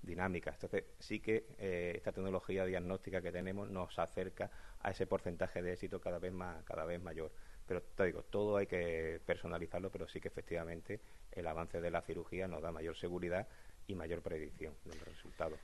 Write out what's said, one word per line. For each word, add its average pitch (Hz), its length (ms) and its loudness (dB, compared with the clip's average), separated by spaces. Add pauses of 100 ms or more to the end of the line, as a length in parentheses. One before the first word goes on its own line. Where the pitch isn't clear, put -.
dinámicas. 90 520 2
Entonces, 98 300 0 (140)
sí 107 220 -2
que, 110 260 4 (120)
eh, 87 380 2
esta - 160 0
tecnología 95 520 2
diagnóstica 92 560 2
que 87 120 -2
tenemos 95 360 -2
nos 92 300 -2
acerca 92 520 0 (300)
a 101 100 2
ese 95 160 2
porcentaje 90 560 2
de 90 100 2
éxito 90 280 -2
cada 87 180 0
vez 90 140 -2
más, 90 320 -4
cada 80 200 -2
vez 87 180 0
mayor. 80 280 -2 (360)
Pero 87 160 2
te - 240 4
digo, 82 160 2
todo 104 340 4
hay 101 100 6
que 82 600 2
personalizarlo, 87 640 0
pero 95 180 -4
sí 92 120 -6
que - 80 -4
efectivamente 82 720 -4 (320)
el 85 140 -2
avance 82 360 0
de 85 80 2
la 82 100 4
cirugía 87 480 -2
nos 78 140 -4
da 82 100 -2
mayor 80 240 -2
seguridad 90 500 0 (400)
y 101 80 -4
mayor 82 280 -2
predicción 78 500 -4 (120)
del 80 160 -8
resultado. 80 640 -2